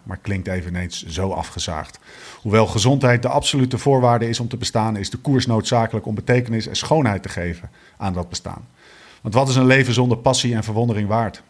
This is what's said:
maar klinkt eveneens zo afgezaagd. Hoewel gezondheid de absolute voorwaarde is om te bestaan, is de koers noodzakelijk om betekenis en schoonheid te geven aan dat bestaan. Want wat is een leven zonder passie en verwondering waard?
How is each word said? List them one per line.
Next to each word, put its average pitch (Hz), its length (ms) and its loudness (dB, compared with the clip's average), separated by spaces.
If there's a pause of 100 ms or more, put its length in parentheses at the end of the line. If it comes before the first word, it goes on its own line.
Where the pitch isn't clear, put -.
maar 95 140 -10
klinkt 95 320 -6
eveneens 90 580 -6
zo 90 240 -4
afgezaagd. 82 680 -8 (440)
Hoewel 110 240 4
gezondheid 123 560 2
de 117 60 0
absolute 131 500 0
voorwaarde 120 500 4
is 117 120 -4
om 117 80 -4
te 120 80 -8
bestaan, 110 400 0
is 98 140 -6
de - 60 -6
koers 131 300 0
noodzakelijk 113 600 0
om 110 80 -4
betekenis 113 520 0
en - 100 -8
schoonheid 123 460 0
te - 60 -8
geven 87 420 -6 (260)
aan 98 160 -4
dat 87 160 -6
bestaan. - 380 -12 (540)
Want 104 140 -4
wat 135 140 4
is 127 80 2
een 131 100 4
leven 127 280 6
zonder 123 240 2
passie 123 360 0
en 110 100 -2
verwondering 107 440 -2
waard? 110 420 -2